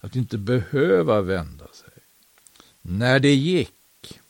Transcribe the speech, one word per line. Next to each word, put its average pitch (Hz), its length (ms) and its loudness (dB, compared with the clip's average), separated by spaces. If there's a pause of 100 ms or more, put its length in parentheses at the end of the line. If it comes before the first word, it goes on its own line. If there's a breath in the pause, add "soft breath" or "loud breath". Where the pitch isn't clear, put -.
Att - 140 -14
inte 120 220 -4
behöva 127 840 0
vända 85 460 -6
sig. - 220 -20 (920 soft breath)
När 120 380 0
det 143 140 4
gick - 880 -4 (100)